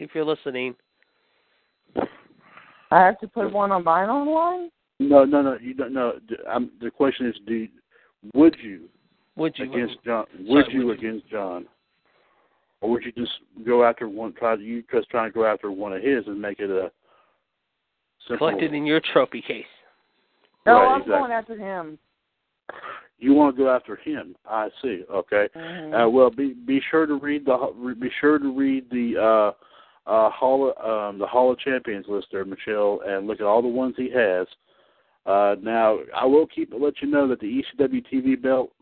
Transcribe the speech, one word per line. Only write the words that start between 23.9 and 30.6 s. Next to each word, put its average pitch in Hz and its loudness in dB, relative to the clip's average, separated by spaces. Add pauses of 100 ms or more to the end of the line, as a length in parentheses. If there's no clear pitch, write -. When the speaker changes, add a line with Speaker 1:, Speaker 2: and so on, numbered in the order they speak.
Speaker 3:
him? 95 -10 (140)
I 107 -4 (120)
see. 101 -6
Okay. 104 0
Speaker 2:
Mm-hmm. - -12
Speaker 3:
Uh, 113 4
well, 127 6
be, 131 -2
be 123 -2
sure 160 2
to 147 -2
read 143 -4
the 127 2
ho-, 131 -4
re-, 123 -8
be 120 -6 (120)
sure 147 6
to 139 -2
read 135 0
the, 120 -2
uh, 107 0
uh, 110 4
Hall, 131 0